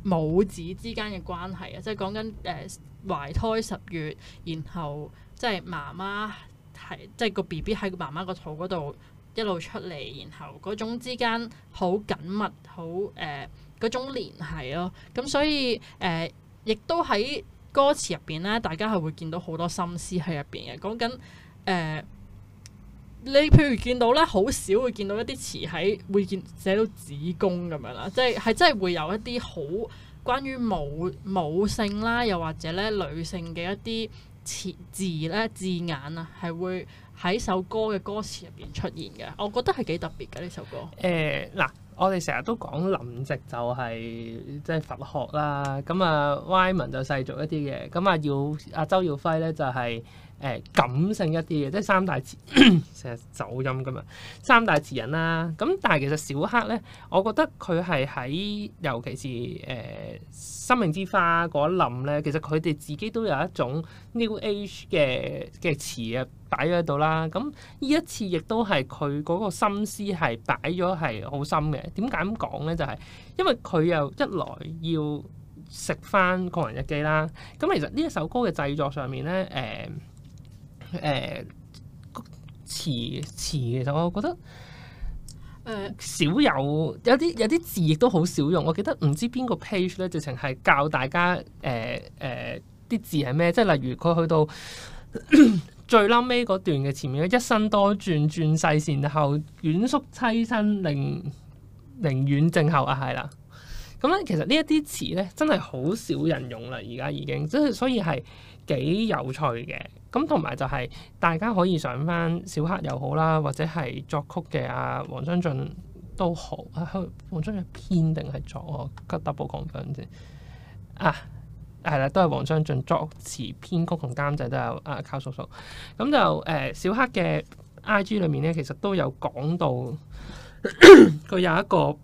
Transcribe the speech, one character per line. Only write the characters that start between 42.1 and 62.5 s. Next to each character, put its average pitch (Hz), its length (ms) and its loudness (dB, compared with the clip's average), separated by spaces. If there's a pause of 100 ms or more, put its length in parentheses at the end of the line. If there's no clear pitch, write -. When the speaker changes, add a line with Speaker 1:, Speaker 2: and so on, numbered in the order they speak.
Speaker 2:
成 127 160 -2
日 - 40 -4
都 233 120 -2
講 180 420 -2
林 123 280 -8
夕 131 80 -4 (120)
就 120 120 -10
係， 117 1080 -6
即 - 80 -6
係 160 100 0
佛 139 240 -10
學 147 320 -4
啦， 139 480 -2
咁 175 160 0
啊， 180 340 4 (120)
Wyman 185 420 2
就 131 140 -4
世 131 220 -2
俗 - 80 -10
一 147 120 -6
啲 - 20 -6 (220)
嘅， - 200 -8
咁 180 200 2
啊， 175 60 4
耀-， 147 420 0 (220)
阿 156 60 0
周 190 180 4
耀 147 140 0
輝 160 220 0
咧 160 120 0
就 156 140 -2
係， 120 360 -2 (380)
呃， 131 180 -4 (140)
感 131 180 4 (240)
性 175 200 0
一 165 60 0
啲 151 280 -2
嘅， - 20 -4
即 175 80 -2
係 208 40 0
三 190 240 2
大 180 120 -2
詞-， - 180 -10 (600)
<clears throat> - 0 -
成 123 180 -10
日 117 60 -12 (100)
走 120 320 -8
音 131 80 -2
㗎 131 220 -4
嘛， 110 100 -8 (400)
三 233 240 6
大 170 140 4
詞 143 160 -8
人 120 160 -4
啦。 165 460 -2
咁 339 240 0
但 156 180 2
係 139 80 -2
其 - 20 -2
實 143 320 -4
小 196 60 0
克 220 220 0
咧， 214 120 -2 (280)
我 185 120 4
覺 214 120 -2
得 311 260 2
佢 175 240 -2
係 156 240 0
喺， 196 720 -6
尤 131 260 -4
其 135 120 -8
是， 120 500 -8
呃， - 500 -10 (140)
生 - 460 0
命 180 160 2
之 190 180 -4
花 170 380 4
嗰 151 200 2
一 185 60 2
冧 127 300 0
咧， 147 160 0
其 151 100 -2
實 151 80 0
佢 151 180 -4